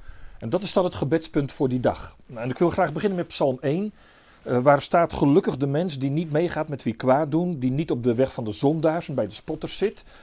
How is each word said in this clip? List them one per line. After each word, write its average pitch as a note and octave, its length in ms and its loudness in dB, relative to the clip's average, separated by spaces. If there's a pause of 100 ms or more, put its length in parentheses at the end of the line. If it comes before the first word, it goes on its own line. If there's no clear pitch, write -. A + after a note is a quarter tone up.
(400)
En A#2 100 -8
dat F3+ 120 0
is G3 120 -6
dan G3 100 4
het F3+ 120 -2
gebedspunt D3+ 560 -2
voor C3+ 180 0
die B2+ 100 0
dag. - 360 -2 (100)
Nou, A2+ 180 -10
en B2+ 60 -4
ik B2+ 80 -6
wil F3 120 4
graag D#3 240 0
beginnen F#3 240 -2
met E3+ 100 -4
psalm C3+ 340 0
één, F3+ 320 -2 (480)
eh, C3 160 0
waar C#3 240 6
staat, E3+ 320 2
"Gelukkig D3+ 440 4
de C#3 100 -2
mens C#3+ 320 -2
die C3+ 100 -2
niet D#3 220 -2
meegaat D#3 360 0
met C#3+ 160 -8
wie A2+ 100 -2
kwaad C3+ 380 2
doen, E3+ 280 0
die B2+ 120 0
niet D3 200 -2
op B2 120 -2
de A#2+ 120 4
weg C3 180 2
van B2+ 100 -6
de G#2+ 80 -4
zondaars D#3 580 0
en D3 60 -6
bij A2 120 0
de G2 60 -12
spotters - 440 -10
zit, A3 260 -2 (200)